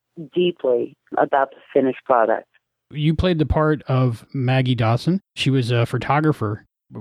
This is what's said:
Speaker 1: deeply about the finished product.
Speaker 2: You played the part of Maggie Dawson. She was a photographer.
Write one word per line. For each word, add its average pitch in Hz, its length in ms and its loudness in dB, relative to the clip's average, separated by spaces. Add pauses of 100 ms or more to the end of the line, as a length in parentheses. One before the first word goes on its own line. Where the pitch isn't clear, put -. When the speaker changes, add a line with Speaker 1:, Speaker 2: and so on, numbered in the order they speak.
(340)
Speaker 1:
deeply 135 640 -2 (220)
about 139 340 0
the - 60 -20 (160)
finished 131 320 0
product. 113 420 2 (420)
Speaker 2:
You 151 240 0
played 180 260 0
the 151 60 2
part 156 380 0
of 127 500 0
Maggie 127 420 0
Dawson. 120 460 0 (140)
She - 140 -2
was 131 200 0
a 117 160 2
photographer. 135 800 -2 (360)